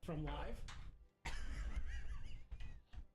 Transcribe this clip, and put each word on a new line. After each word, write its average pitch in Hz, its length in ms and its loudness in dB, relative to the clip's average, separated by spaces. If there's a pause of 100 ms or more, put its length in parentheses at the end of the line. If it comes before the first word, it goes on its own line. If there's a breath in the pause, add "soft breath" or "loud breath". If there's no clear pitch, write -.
from 156 200 0
live. 143 340 0
<laughs> - 2500 0